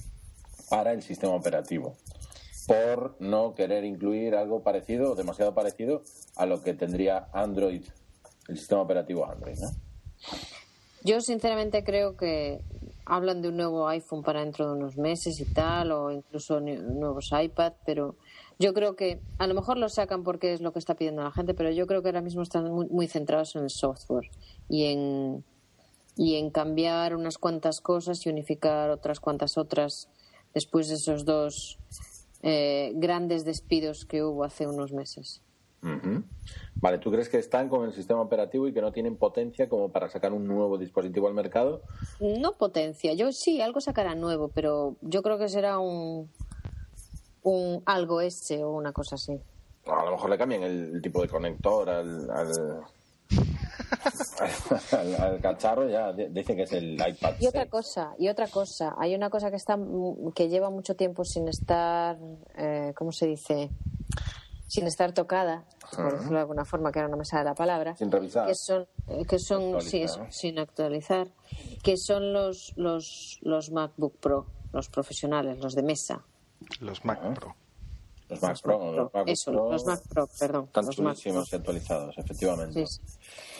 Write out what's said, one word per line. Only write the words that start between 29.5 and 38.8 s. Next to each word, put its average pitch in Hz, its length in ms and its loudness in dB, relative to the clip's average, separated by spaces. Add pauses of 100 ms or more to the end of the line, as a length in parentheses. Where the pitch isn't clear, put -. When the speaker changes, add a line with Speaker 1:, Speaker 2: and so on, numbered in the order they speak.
Speaker 2:
otras 151 520 -2 (440)
después 156 360 2
de 156 60 0
esos 151 280 0
dos, 151 540 0 (640)
eh, 143 540 2
grandes 170 500 2
despidos 156 600 0
que 151 180 0
hubo 147 200 0
hace 147 240 -4
unos 143 240 -4
meses. 139 500 -10 (420)
Speaker 1:
Ujú. 78 400 -2 (520)
Vale, 90 220 4
¿tú 104 140 -2
crees 113 180 2
que 123 80 2
están 127 320 2
con 127 160 2
el 107 80 -4
sistema 101 280 0
operativo 110 460 2
y 135 60 -2
que 113 80 2